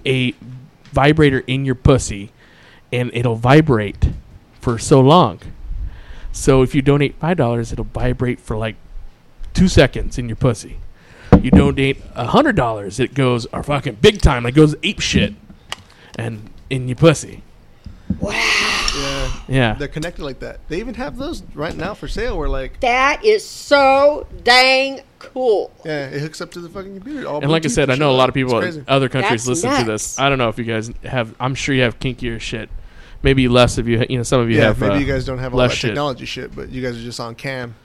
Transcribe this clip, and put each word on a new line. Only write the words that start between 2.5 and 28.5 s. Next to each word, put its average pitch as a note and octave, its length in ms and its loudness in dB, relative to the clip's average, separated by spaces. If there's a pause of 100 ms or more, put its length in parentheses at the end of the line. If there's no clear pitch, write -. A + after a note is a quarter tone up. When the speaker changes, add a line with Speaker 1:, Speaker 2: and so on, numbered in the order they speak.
Speaker 1:
and B2 220 -4
it'll A#2+ 220 0
vibrate B2 720 4 (500)
for A#2 200 -2
so C#3 220 6
long. C3+ 380 6 (920)
So C3 320 4
if B2+ 100 0
you D3+ 80 2
donate C#3+ 380 2
five E3+ 180 -2
dollars, A#2 340 -2
it'll A2 140 -8
vibrate B2 540 -2
for, - 180 -8
like, A2 180 -6 (800)
two F#3 140 4
seconds C3 500 2
in B2 120 -6
your G#2+ 60 -6
pussy. - 420 -2 (680)
You C3 80 2
donate C3+ 500 4 (140)
a A#2+ 100 -4
hundred A3 300 4
dollars, A2 440 -2
it B2+ 140 0
goes, B2 340 0
or E2+ 140 -8
fucking C3+ 400 -4
big G#3 200 6
time, B2 260 2
it B2 60 -2
goes D3+ 280 8
ape A2+ 180 -4
shit - 360 0 (840)
and A2+ 320 -10 (200)
in B2+ 180 -4
your B2+ 80 -4
pussy. - 480 2 (760)
Speaker 2:
Wow. - 120 -6 (680)
Speaker 3:
Yeah. C#3 340 -4 (160)
Speaker 1:
Yeah. B2+ 280 2
Speaker 3:
They're C#3 120 -8
connected D#3+ 360 -8
like C#3 160 -10
that. A#2+ 280 -12
They D#3 120 -6
even A#3 160 -10
have C4 220 -10
those C4 260 -8 (100)
right D3+ 220 -8
now F3+ 180 -8
for - 140 -12
sale G#3 300 -4
where, C#3+ 120 -2
like, C3+ 320 -6
Speaker 2:
That C4 420 0
is G#3+ 240 2
so C#4+ 800 4 (160)
dang C4 580 4 (180)
cool. A3+ 520 -2 (140)
Speaker 3:
Yeah, D3 220 -6
it C#3+ 140 -8
hooks D#3 200 -10
up E3+ 100 -12
to F3 80 -14
the E3+ 100 -14
fucking G3 260 -14
computer. A#3+ 320 -10
All D3 140 -6
Speaker 1:
And D3 100 0
like D#3+ 120 0
I D3+ 40 -2
Speaker 3:
Bluetooth C3 40 -2
Speaker 1:
said, C3 180 0
I B2+ 40 2
Speaker 3:
and C3 60 -2
Speaker 1:
know D3+ 100 2
a C3 40 4
Speaker 3:
shit B2+ 40 2
Speaker 1:
lot B2+ 120 4
of B2 60 -6
Speaker 3:
like C3 100 0
Speaker 1:
people A#2+ 140 0